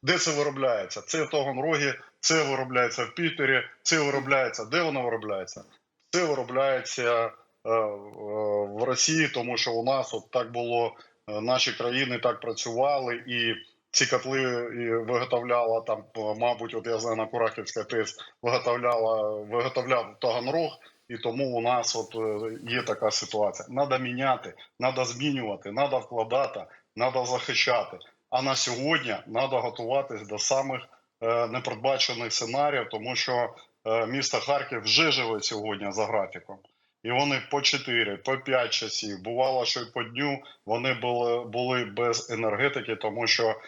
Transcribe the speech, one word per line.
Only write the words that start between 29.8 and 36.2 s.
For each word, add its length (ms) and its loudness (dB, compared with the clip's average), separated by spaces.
до 100 -6
самих, 440 0
е, 260 2
непередбачених 840 -2
сценаріїв, 560 0
тому 260 -6
що, 340 0
е, 220 2
місто 300 -2
Харків 440 0
вже 300 4
живе 300 0
сьогодні 500 -4
за 140 0
графіком. 520 -2